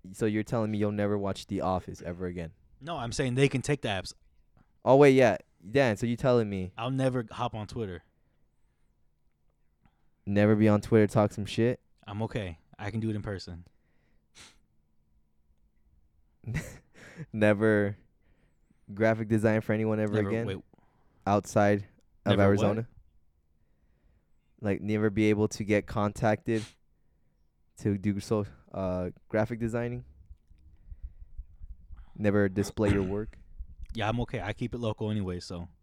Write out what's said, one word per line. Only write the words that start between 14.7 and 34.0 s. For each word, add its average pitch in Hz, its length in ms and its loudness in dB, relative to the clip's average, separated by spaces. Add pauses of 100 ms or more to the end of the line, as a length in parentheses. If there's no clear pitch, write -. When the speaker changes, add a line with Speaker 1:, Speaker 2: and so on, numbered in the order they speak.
Speaker 1:
<laughs> 110 80 -6 (800)
Never 104 640 2 (1000)
graphic 110 360 0
design 110 320 2
for - 100 -4
anyone 107 300 0
ever 107 140 -2
Speaker 2:
Never, 101 120 2
Speaker 1:
again? 113 180 -2
Speaker 2:
wait. 95 120 -6 (680)
Speaker 1:
Outside 101 600 2 (400)
of 101 60 2
Speaker 2:
Never 98 100 6
what? 98 60 6
Speaker 1:
Arizona? 107 400 2 (1700)
Like, 101 220 0
never 107 280 2
be 107 160 2
able 107 240 4
to - 160 -8
get 104 220 2
contacted 107 760 -2 (1160)
to 101 160 0
do 98 240 -2
so, 104 240 -2 (280)
uh, 90 360 -4 (180)
graphic 107 320 -2
designing? 120 460 -6 (2000)
Never 101 340 4
display 101 420 0
your 98 120 2
work? 101 400 -6
Speaker 2:
<clears throat> - 40 -20 (480)
Yeah, 107 140 -2